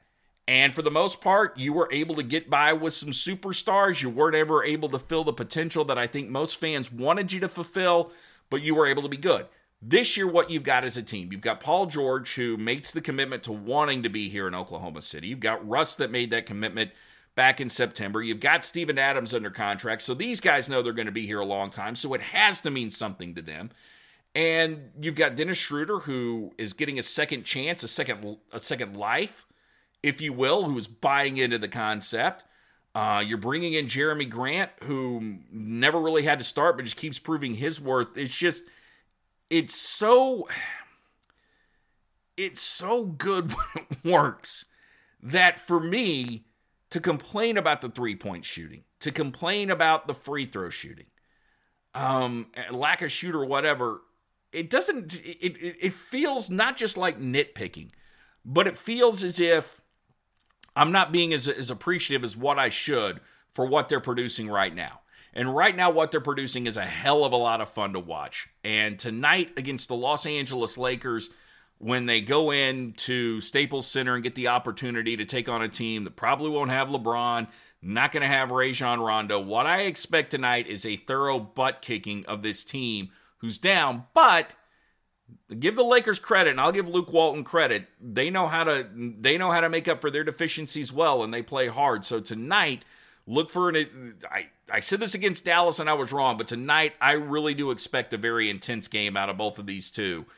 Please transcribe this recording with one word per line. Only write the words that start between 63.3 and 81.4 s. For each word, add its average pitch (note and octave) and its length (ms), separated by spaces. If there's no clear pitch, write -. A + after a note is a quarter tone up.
for B2+ 140
what C3+ 240
they're C#3+ 100
producing A#2 520
right G2 240
now. D#2+ 260
And C3 240
right F#3 180
now, F3+ 140
what D#3+ 220
they're D#3 100
producing C3 460
is A2 100
a G2 80
hell C#3+ 400
of B2+ 80
a B2 40
lot A#2 260
of G2+ 80
fun G2 240
to F#2 60
watch. D#2+ 500
And G#2+ 340
tonight D3 580
against C3+ 320
the B2 80
Los C#3+ 300
Angeles C3 500
Lakers, B2+ 540
when A#2+ 300
they A2+ 140
go C#3+ 320
into B2+ 880
Staples C#3 460
Center B2+ 280
and A#2+ 80
get A#2+ 140
the B2 100
opportunity A#2+ 720
to G#2+ 80
take B2 240
on A2+ 140
a A2 60
team A2 360
that - 120
probably C#3+ 320
won't C#3+ 220
have C3+ 180
LeBron, A#2+ 600
not A2+ 300
gonna C#3+ 160
have C3 240
Rajon B2+ 480
Rondo, G#2+ 400
what G#2+ 260
I F3+ 160
expect D#3+ 480
tonight B2 380
is G2+ 180
a G#2 100
thorough C3+ 440